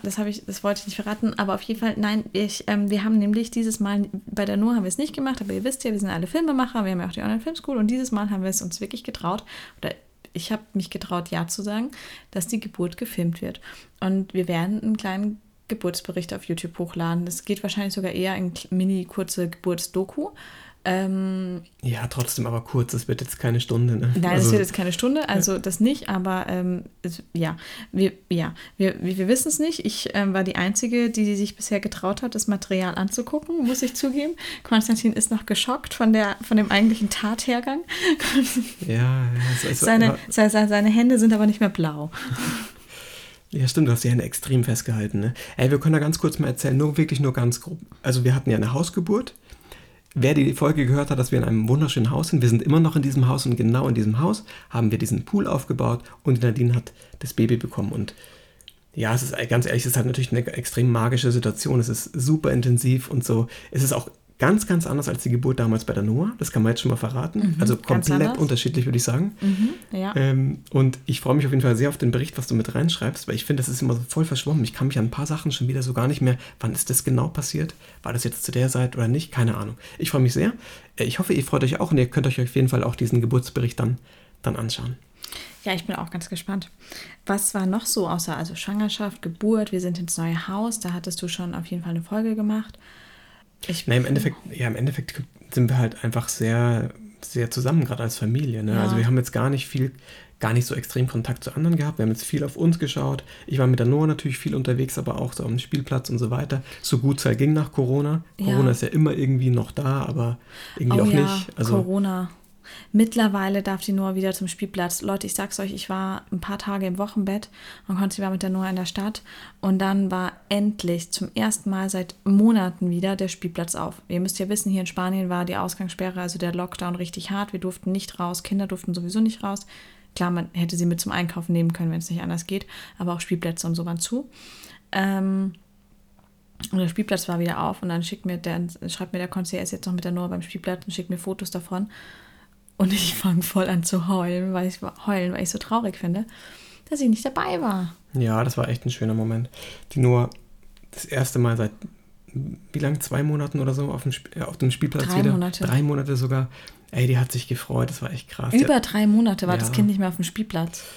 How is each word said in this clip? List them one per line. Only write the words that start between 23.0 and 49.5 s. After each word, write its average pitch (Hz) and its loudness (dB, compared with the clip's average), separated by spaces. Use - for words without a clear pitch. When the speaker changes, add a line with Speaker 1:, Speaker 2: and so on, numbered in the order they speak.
Speaker 2:
wird 117 -2
jetzt - -8
keine 117 0
Stunde, 117 2
ne? 123 2
Speaker 1:
Nein, 175 2
Speaker 2:
Also 120 6
Speaker 1:
es 113 6
wird 110 6
jetzt 180 0
keine 180 0
Stunde, 269 0
also 190 2
Speaker 2:
Ja. 185 0
Speaker 1:
das 185 -4
nicht, 254 2
aber, 185 -2
ähm, 180 -2
es, 170 -8
ja, 160 -2
wir, 190 2
ja, 165 0
wir, 190 2
wir, 185 -2
wir 185 0
wissen's 262 2
nicht. 320 0
Ich, - -4
ähm, 196 2
war 190 2
die 185 -2
Einzige, 233 0
die, 226 2
die 208 2
sich 208 -2
bisher - -2
getraut 202 -4
hat, 240 -4
das 214 -2
Material 190 0
anzugucken, 302 -2
muss 254 0
ich 254 -2
zugeben. 285 0
Konstantin 220 2
ist 214 0
noch 220 -2
geschockt - -2
von 220 6
der, 208 4
von 226 4
dem 208 4
eigentlichen 208 4
Tathergang. 240 -2
<laughs> 247 0
Speaker 2:
Ja, 113 2
ja, 127 4
es, - -2
es - -2
Speaker 1:
Seine, 226 6
Speaker 2:
war - 2
Speaker 1:
se-, 214 4
se-, 214 4
seine 208 4
Hände 240 6
sind 220 8
aber 214 4
nicht 208 2
mehr 202 4
blau. 156 -2
Speaker 2:
Ja, 131 2
stimmt, 156 4
du 120 6
hast 117 2
die 120 2
Hände 120 4
extrem 127 0
festgehalten, 110 0
ne? 113 0
Ey, 131 2
wir 139 4
können 156 4
da 156 4
ganz 151 0
kurz 160 0
mal 147 0
erzählen, 131 0
nur 143 2
wirklich 156 2
nur 135 2
ganz 120 0
grob. 165 -10
Also 127 2
wir 127 6
hatten 131 0
ja 110 4
eine 107 0
Hausgeburt. 175 0